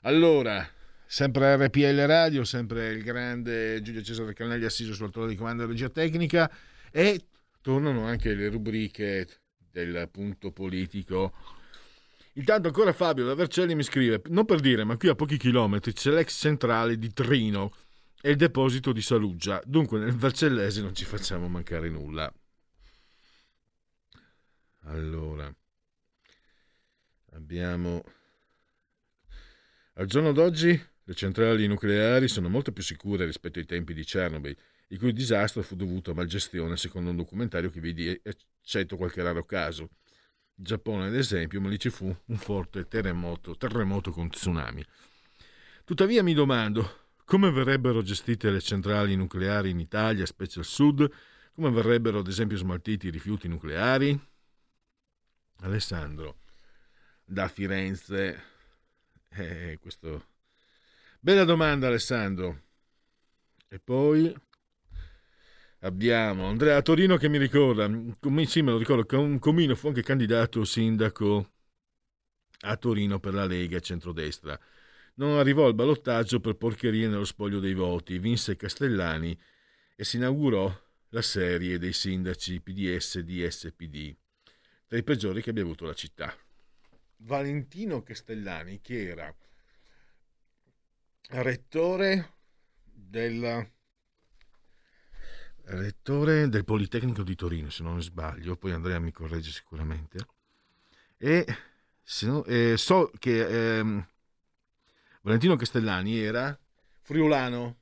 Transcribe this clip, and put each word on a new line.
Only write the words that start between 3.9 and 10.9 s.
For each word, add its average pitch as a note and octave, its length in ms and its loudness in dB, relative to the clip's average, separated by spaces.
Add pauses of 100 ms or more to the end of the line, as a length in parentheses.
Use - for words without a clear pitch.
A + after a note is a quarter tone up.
Cesare A2+ 300 -8
Carnelli A#2 320 -4
assiso A2 280 -4
sulla G2+ 180 -8
torre A2+ 180 -6
di G#2+ 80 -4
comando A#2 260 -6
e A2+ 40 -4
regia A#2 220 -4
tecnica, D#3+ 640 2 (400)
e F3+ 360 2 (340)
tornano C3+ 440 0
anche A2+ 300 0
le G2+ 140 -2
rubriche G#2+ 800 -2 (280)
del E2+ 540 -6
punto G2 400 -8
politico. F#2 1080 -6 (760)